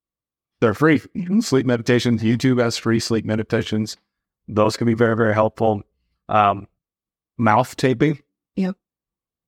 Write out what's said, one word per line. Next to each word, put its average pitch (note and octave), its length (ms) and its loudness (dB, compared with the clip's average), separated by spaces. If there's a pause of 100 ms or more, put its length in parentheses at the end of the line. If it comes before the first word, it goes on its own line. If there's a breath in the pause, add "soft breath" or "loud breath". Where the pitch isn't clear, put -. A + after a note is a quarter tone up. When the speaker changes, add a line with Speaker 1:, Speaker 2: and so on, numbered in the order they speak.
(600)
Speaker 1:
they're A2+ 120 2
free. D3+ 260 2
Speaker 2:
Mm-hmm. F#3+ 420 -4
Speaker 1:
Sleep - 240 0
meditations. A#2+ 580 0
YouTube B2 380 2
has A#2 160 -2
free A#2 220 0
sleep A2 260 -4
meditations. G#2+ 720 -4 (500)
Those G#2+ 300 0
can A#2 100 -2
be A#2 60 2
very, A2 220 2
very A2 180 0
helpful. G#2+ 500 0 (460)
Um, G2+ 380 0 (720)
mouth A2+ 380 0
taping. C#3 440 0 (360)
Speaker 2:
Yep. F#3+ 200 -4 (720)